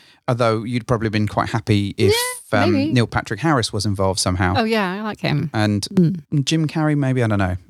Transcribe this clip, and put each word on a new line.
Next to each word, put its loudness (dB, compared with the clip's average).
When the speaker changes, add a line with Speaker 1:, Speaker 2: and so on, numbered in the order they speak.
Speaker 1:
although 0
you'd -4
probably 0
been 0
quite -2
happy 0
if, 4
Speaker 2:
Yeah, 2
Speaker 1:
um, 2
Speaker 2:
maybe. 0
Speaker 1:
Neil 4
Patrick -4
Harris 0
was -4
involved 0
somehow. 0
Speaker 2:
Oh, 2
yeah, -2
I -8
like -8
him. -2
Speaker 1:
And 0
Speaker 2:
Mm. 0
Speaker 1:
Jim 0
Carrey, 0
maybe, 0
I 2
don't 2
know. 0